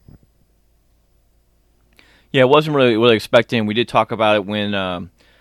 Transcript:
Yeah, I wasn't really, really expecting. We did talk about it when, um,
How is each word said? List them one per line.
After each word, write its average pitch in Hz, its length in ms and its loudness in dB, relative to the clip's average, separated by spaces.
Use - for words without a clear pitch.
Yeah, 135 100 2
I 127 40 4
wasn't 151 300 2
really, 123 200 2
really 117 180 4
expecting. 113 520 0
We 107 80 -4
did 117 120 -2
talk 113 240 -2
about 107 260 0
it 101 80 -4
when, 104 300 -6
um, 90 360 -8